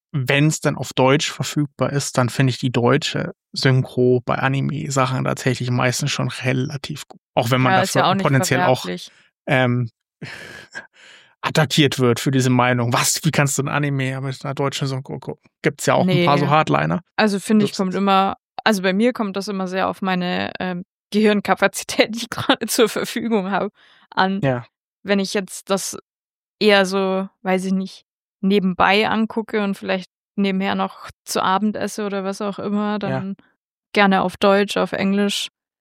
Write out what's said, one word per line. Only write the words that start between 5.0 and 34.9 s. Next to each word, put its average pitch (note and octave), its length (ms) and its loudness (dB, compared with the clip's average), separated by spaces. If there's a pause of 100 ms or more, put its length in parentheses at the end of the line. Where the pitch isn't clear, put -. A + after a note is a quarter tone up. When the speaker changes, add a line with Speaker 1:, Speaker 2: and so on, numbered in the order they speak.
Speaker 1:
tatsächlich B2 440 -2
meistens B2+ 420 0
schon C3 180 -4
relativ C3 800 -6
gut. - 120 -20 (140)
Auch A#2+ 180 0
wenn B2+ 100 4
man B2+ 120 4
Speaker 2:
Ja, F#3 80 4
ist F#3+ 140 -2
Speaker 1:
dafür F3 120 4
Speaker 2:
ja F3 40 2
auch F#3+ 40 2
nicht G3 80 -2
Speaker 1:
potenziell C#3 400 2
auch, C3 180 2
Speaker 2:
verwerflich. F3+ 300 -10 (360)
Speaker 1:
ähm, B2 420 2 (320)
<laughs> - 500 -18 (680)
attackiert D3 580 2
wird A#2+ 200 4
für D3 120 0
diese C3 180 2
Meinung. B2 440 2
„Was? - 300 0
Wie D#3 80 2
kannst C#3+ 260 2
du C3+ 60 -2
ein C#3+ 60 -4
Anime C3+ 520 -2
mit C3+ 220 -8
einer C#3 120 -8
deutschen C#3 320 -2
Synchro C3+ 320 -8
gucken?“ - 300 -12 (120)
Gibt's - 240 -2
ja C3+ 80 2
auch C#3 140 2
ein F3 180 2
paar D3 120 4
so C#3+ 80 2
Speaker 2:
Nee. C#3 60 2
Speaker 1:
Hardliner. D#3 500 2 (140)
Speaker 2:
Also, G3+ 240 2
finde G#3+ 260 2
Speaker 1:
So - 60 -2
Speaker 2:
ich, - 60 -12
kommt F#3+ 120 -2
Speaker 1:
ist F3+ 60 -6
es. F#3+ 40 -2
Speaker 2:
immer, G3 380 2 (260)
also G#3 180 2
bei F#3 120 0
mir A#3 200 2
kommt G3+ 240 -6
das G3 100 -6
immer F#3+ 200 -4
sehr F#3 200 -2
auf F#3 140 -4
meine, F#3 580 -2
ähm, F3+ 240 -6 (280)
Gehirnkapazität, G#3 960 2
<laughs> A3 60 -8
die A#3 40 -8
ich A#3 100 -10
gerade - 380 -2
zur G#3 220 4
Verfügung A3 640 -2
habe, G3 180 -2 (400)
an. G3 320 0
Speaker 1:
Ja. B2+ 240 0 (380)
Speaker 2:
Wenn G3+ 160 0
ich F#3+ 140 -4
jetzt - 360 -6
das - 280 -4 (640)
eher G3 260 6
so, F#3+ 440 -2 (140)
weiß F#3 220 0
ich F#3+ 80 -2
nicht, F#3+ 300 -6 (380)
nebenbei F#3+ 680 2
angucke A3 560 -2
und G3 120 -2
vielleicht F#3+ 340 -6 (260)
nebenher G3 400 0
noch F#3+ 340 -6 (160)
zu - 160 -4
Abend G3+ 340 0
esse G#3 300 -6
oder G3 180 -4
was G3 180 -6
auch G3+ 180 -6
immer, G#3 340 -2
Speaker 1:
Ja. G#3 60 -4
Speaker 2:
dann G3 360 -4 (580)
gerne F#3+ 280 4
auf F3+ 160 -4
Deutsch, G3+ 400 2
auf F#3 140 0